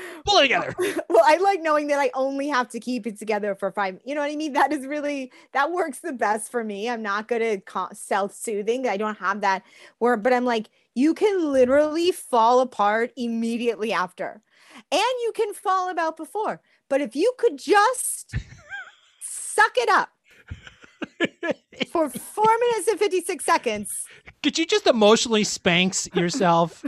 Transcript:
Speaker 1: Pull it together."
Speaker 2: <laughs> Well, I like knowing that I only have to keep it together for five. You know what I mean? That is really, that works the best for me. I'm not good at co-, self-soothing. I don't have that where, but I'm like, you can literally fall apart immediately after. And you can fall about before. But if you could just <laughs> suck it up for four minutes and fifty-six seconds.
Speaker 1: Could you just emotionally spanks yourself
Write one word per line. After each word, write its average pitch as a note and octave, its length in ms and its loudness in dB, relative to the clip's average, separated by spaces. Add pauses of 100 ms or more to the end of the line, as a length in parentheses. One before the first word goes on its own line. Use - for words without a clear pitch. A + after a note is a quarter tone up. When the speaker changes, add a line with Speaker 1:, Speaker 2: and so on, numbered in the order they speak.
(260)
Speaker 1:
Pull G4+ 120 4
it D#4 40 8
together." F#3+ 360 0
Speaker 2:
<laughs> F4+ 300 -2
Well, G4 160 6
I D#4 140 6
like G4 220 2
knowing D4+ 280 0
that C#4+ 100 0
I C4+ 160 2
only C#4 340 -2
have B3 220 0
to A#3+ 100 -10
keep B3 260 -6
it G#3 120 -8
together G#3 360 -4
for G3 180 -6
five. F#3+ 320 -6
You C4+ 100 -8
know D4+ 60 -4
what C#4+ 100 -4
I D4+ 60 -8
mean? D4+ 180 -6
That C#4+ 180 2
is C4+ 140 -6
really, C#4+ 460 -6 (200)
that C#4 180 0
works F4 300 -4
the E4+ 120 -8
best A3 380 -2
for A#3+ 140 -4
me. G#3 240 -8
I'm A#3 140 -6
not G#3+ 260 -4
good A#3 140 -2
at G#3+ 240 -2
co-, F#3 260 -6
self-soothing. G#3+ 960 -4
I G3 80 -2
don't G#3+ 220 -4
have G3 240 -4
that F#3+ 200 0 (360)
where, A#3+ 180 2
but A3 160 2
I'm B3 120 2
like, A#3 240 -2 (260)
you D4 200 4
can F#4 380 0
literally D4+ 600 4
fall B3 480 4
apart A3+ 560 0
immediately A3+ 760 -2
after. F3+ 500 -4 (480)
And D4+ 100 2 (220)
you A4+ 120 -2
can G#4 200 -2
fall F#4 360 -2
about D#4+ 260 -4
before. D4 460 -6 (260)
But C4+ 120 0
if - 140 -6
you G#4 240 0
could D#4+ 200 0
just - 760 0 (400)
<laughs> - 460 -20
suck - 560 -2
it A#4 120 0
up - 220 2 (1800)
for D#4+ 180 0
four A4 500 0
minutes A#4 300 0
and G4+ 100 2
fifty-six F#4 460 -2
seconds. - 600 -2 (380)
Speaker 1:
Could - 160 0
you E4 80 0
just G#4 200 0
emotionally A3 580 4
spanks F#3 680 0
yourself E3+ 720 2